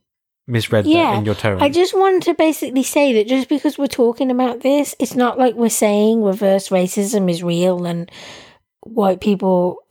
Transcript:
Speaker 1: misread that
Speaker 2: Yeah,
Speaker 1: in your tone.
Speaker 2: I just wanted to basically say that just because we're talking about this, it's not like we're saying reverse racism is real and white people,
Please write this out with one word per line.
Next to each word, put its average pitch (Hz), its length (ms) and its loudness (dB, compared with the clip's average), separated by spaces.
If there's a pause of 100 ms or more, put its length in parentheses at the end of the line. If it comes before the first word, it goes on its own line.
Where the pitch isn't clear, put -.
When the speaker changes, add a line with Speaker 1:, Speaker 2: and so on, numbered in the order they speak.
(460)
Speaker 1:
misread 113 380 0
that 101 60 2
Speaker 2:
Yeah, 110 280 2
Speaker 1:
in 104 80 -2
your 104 80 0
tone. 98 280 -2
Speaker 2:
I 285 60 2
just 349 260 0
wanted 381 280 2
to 330 120 0
basically 277 480 0
say 285 320 2
that 214 140 2
just 262 200 0
because 294 300 -2
we're 277 100 0
talking 247 420 0
about 247 300 -2
this, 277 380 0
it's - 160 -4
not 247 240 0
like 254 160 2
we're 233 140 0
saying 214 540 2
reverse 196 480 0
racism 190 600 0
is 170 120 -4
real 175 440 0
and 170 240 -8 (680)
white 196 400 -2
people, 185 560 0 (140)